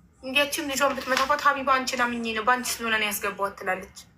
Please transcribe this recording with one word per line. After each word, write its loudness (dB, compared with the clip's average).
እንዲያችም 0
ልጇን 2
ብትመታባት 2
ሀቢባ 2
አንቺን 0
አምኜ 0
ነው -2
በአንቺ 2
ስለሆነ -2
ነው 0
ያስገባዋት -4
ትላለች። -6